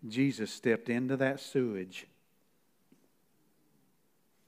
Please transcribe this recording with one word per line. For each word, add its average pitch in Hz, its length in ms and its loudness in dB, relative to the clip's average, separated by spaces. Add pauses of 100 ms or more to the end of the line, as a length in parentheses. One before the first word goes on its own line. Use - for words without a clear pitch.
"Jesus 113 440 0
stepped 113 400 0
into 127 260 0
that 135 240 2
sewage 104 640 -2 (2500)